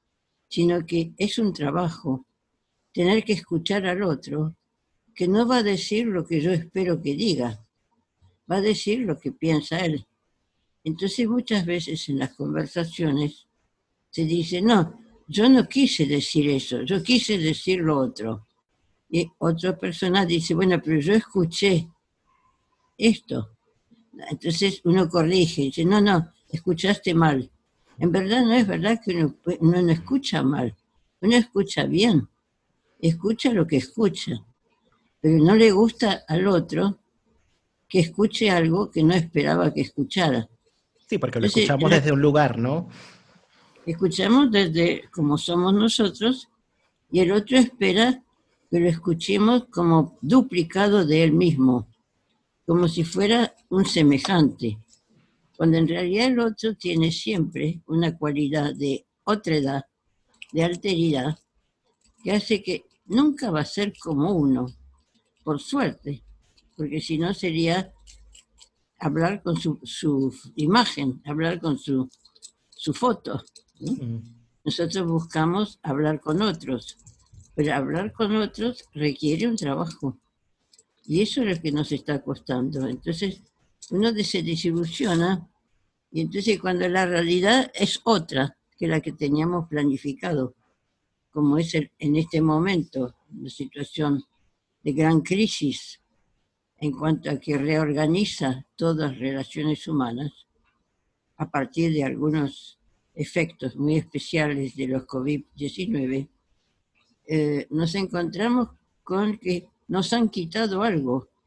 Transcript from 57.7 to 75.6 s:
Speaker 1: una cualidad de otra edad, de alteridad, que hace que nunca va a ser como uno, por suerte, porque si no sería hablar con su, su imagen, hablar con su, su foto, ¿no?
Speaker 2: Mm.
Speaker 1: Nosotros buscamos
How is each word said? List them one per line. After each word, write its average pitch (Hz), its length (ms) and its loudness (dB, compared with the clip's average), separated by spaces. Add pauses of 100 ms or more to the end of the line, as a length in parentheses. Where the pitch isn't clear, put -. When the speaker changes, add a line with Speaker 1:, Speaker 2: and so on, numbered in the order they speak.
Speaker 1:
una 165 300 -2
cualidad 147 560 -2
de 135 320 -4 (200)
otra 196 320 -2
edad, 139 280 -4 (680)
de 160 100 0
alteridad, 165 720 -2 (840)
que 185 80 -4
hace 208 320 0
que - 220 -6 (200)
nunca 269 460 0
va 156 80 0
a 147 60 -2
ser 202 340 -4
como 156 320 -2
uno, 131 420 0 (720)
por 147 160 -4
suerte, 151 640 -6 (540)
porque 151 240 -6
si 160 160 -4
no 170 160 -2
sería 170 600 -2 (1040)
hablar 165 460 -2
con 165 140 -2
su, 160 260 -4
su 135 500 -2 (220)
imagen, 151 720 0
hablar 160 340 -4
con 160 180 -2
su, 131 320 -4 (600)
su - 240 -8
foto, - 500 -4 (380)
¿no? 165 100 -8
Speaker 2:
Mm. 117 300 -8 (420)
Speaker 1:
Nosotros 170 420 -4
buscamos 165 800 -2